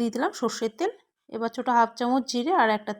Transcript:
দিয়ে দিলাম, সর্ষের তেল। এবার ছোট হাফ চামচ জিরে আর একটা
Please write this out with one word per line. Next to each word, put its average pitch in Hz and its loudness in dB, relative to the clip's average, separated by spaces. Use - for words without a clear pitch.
দিয়ে 233 0
দিলাম, 285 -2
সর্ষের 226 -2
তেল। 392 -2
এবার 226 -4
ছোট 254 -6
হাফ 233 6
চামচ 247 0
জিরে 247 0
আর 220 4
একটা 214 -8